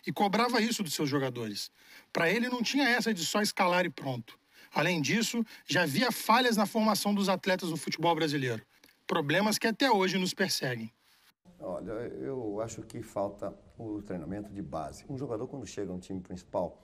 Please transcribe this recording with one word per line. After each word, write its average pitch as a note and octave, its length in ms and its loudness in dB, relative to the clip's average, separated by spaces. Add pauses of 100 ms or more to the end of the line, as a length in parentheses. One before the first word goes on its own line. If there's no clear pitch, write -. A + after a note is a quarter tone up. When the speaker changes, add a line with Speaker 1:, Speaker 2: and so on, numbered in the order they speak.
Speaker 1:
e F#3 60 -4
cobrava A3 480 4
isso A3 220 2
dos D3+ 100 -6
seus D#3 160 0
jogadores. B2 640 -2 (420)
Pra E3 160 2
ele, A3+ 180 2
não B3 160 -2
tinha C4+ 240 2
essa A#3 280 2
de E3+ 100 -4
só G#3 160 0
escalar F3+ 460 2
e - 20 -2
pronto. C3 500 -8 (360)
Além E3 260 2
disso, G#3+ 420 2 (220)
já F3 200 2
havia F#3+ 280 2
falhas A#3 460 4
na G#3+ 80 4
formação G#3 480 2
dos G3 160 2
atletas F#3 400 0
no D#3 80 -2
futebol E3+ 360 0
brasileiro. C#3+ 480 0 (440)
Problemas F3+ 500 2
que - 100 0
até B3+ 240 4
hoje F#3+ 280 4
nos F#3 160 0
perseguem. B2 580 -2 (680)
Speaker 2:
Olha, F#2 340 -8 (280)
eu B2 400 -6
acho A2+ 220 -8
que - 180 -12
falta G2+ 580 -6 (200)
o G#2+ 240 -8
treinamento F#2+ 500 -8
de G2 80 -10
base. C#2+ 480 -10
Um C#3 80 -8
jogador, B2 320 -6
quando C3 180 -12
chega G2 240 -8
no F2+ 80 -6
time F#2 220 -10
principal, F#2 640 -8